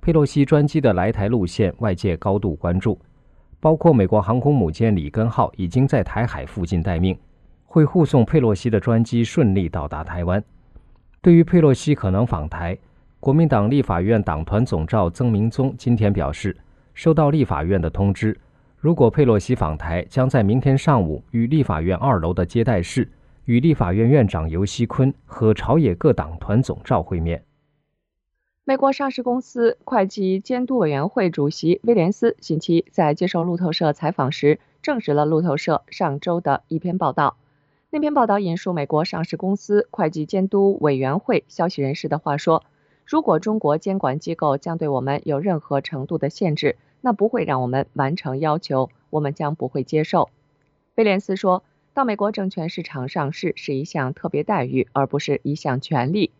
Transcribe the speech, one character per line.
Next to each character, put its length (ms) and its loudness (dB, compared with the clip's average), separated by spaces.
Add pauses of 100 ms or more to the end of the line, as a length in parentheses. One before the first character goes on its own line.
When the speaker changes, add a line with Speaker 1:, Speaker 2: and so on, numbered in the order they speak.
Speaker 1:
佩 120 0
洛 140 4
西 180 2
专 220 4
机 140 0
的 120 4
来 200 2
台 160 -2
路 180 0
线 320 0
外 160 -2
界 220 -2
高 220 0
度 180 -2
关 220 -2
注， 200 -2 (640)
包 160 4
括 160 4
美 120 6
国 160 2
航 200 0
空 120 2
母 160 2
舰 260 0
里 140 -2
根 220 -2
号 260 -2
已 120 -4
经 180 2
在 160 0
台 240 -4
海 180 -8
附 220 -6
近 160 -2
待 160 -2
命， 200 0 (460)
会 220 4
护 180 2
送 180 4
佩 160 2
洛 160 2
西 140 -4
的 100 2
专 240 2
机 220 0
顺 300 2
利 120 0
到 220 -6
达 160 -8
台 200 -8
湾。 200 0 (760)
对 100 8
于 100 10
佩 160 4
洛 140 6
西 220 2
可 160 -2
能 160 2
访 200 -4
台， 320 -8 (400)
国 140 0
民 160 4
党 220 2
立 100 4
法 220 0
院 200 2
党 220 -2
团 200 0
总 220 -2
召 220 0
曾 240 0
明 180 2
宗 280 -2
今 180 2
天 160 2
表 180 0
示， 240 -6 (380)
收 220 2
到 160 4
立 120 2
法 220 -2
院 160 2
的 80 -2
通 240 0
知， 260 -2 (380)
如 180 2
果 160 4
佩 140 4
洛 140 4
西 160 0
访 240 -2
台， 320 -4
将 180 0
在 140 2
明 180 2
天 160 2
上 260 2
午 280 -4
与 160 0
立 160 2
法 180 -2
院 160 0
二 240 0
楼 140 -2
的 100 0
接 180 0
待 200 0
室， 280 -2 (360)
与 120 4
立 140 4
法 220 0
院 120 2
院 220 6
长 220 -2
游 160 0
锡 180 -4
坤 300 0 (100)
和 300 0
朝 240 0
野 160 2
各 180 2
党 260 -4
团 240 0
总 220 -4
召 180 0
会 160 -4
面。 240 -4 (1200)
Speaker 2:
美 120 0
国 160 2
上 160 -4
市 120 -8
公 200 -2
司 420 0
会 220 0
计 340 -2
监 240 -4
督 140 -2
委 100 2
员 220 -2
会 180 0
主 220 0
席 320 0
威 100 2
廉 200 2
斯 280 0
星 180 -4
期 320 0
在 220 2
接 140 -2
受 180 -2
路 140 -2
透 140 -2
社 200 0
采 180 -2
访 220 -2
时， 260 2 (220)
证 200 -4
实 120 -4
了 140 2
路 160 0
透 160 -2
社 320 -2
上 280 -4
周 220 -4
的 280 -2
一 100 -6
篇 180 -6
报 160 -2
道。 240 -2 (540)
那 100 -4
篇 140 -2
报 120 2
道 120 0
引 180 -2
述 160 -6
美 140 -4
国 180 0
上 180 -6
市 140 -8
公 180 -4
司 360 -2
会 180 -2
计 160 -6
监 240 -2
督 320 2
委 160 0
员 220 -2
会 280 -2
消 220 -4
息 140 -6
人 120 -2
士 140 -10
的 100 -2
话 200 -4
说， 260 0 (400)
如 160 -2
果 180 2
中 200 -4
国 180 0
监 220 -4
管 200 -2
机 160 -8
构 220 0
将 220 -8
对 100 -4
我 140 -2
们 240 -4
有 120 -2
任 220 -2
何 220 -4
程 240 -10
度 100 -6
的 140 -4
限 260 -2
制， 200 -2 (260)
那 100 0
不 160 4
会 160 -2
让 160 -2
我 60 -2
们 260 -2
完 240 -2
成 240 -6
要 180 0
求， 300 -2 (220)
我 100 -2
们 140 -4
将 200 -4
不 140 -6
会 160 -4
接 200 -2
受。 260 0 (640)
威 100 2
廉 160 2
斯 160 -6
说， 260 0 (300)
到 140 -2
美 100 -2
国 160 -2
证 160 -6
券 220 -6
市 120 -10
场 280 -10
上 200 -4
市 260 -6
是 180 -8
一 100 -6
项 300 -4
特 160 -8
别 120 -4
待 220 -2
遇， 300 -2
而 120 0
不 120 -4
是 240 -4
一 120 -4
项 280 -4
权 320 -2
利。 260 0